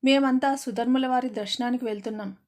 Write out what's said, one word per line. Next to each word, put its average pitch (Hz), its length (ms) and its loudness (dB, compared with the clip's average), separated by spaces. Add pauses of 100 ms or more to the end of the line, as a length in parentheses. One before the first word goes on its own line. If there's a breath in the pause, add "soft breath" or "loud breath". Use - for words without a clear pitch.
మేమంతా 269 500 4
సుధర్ముల 254 520 0
వారి 254 220 0
దర్శనానికి 240 560 -4
వెళ్తున్నాం. 214 520 -6 (120)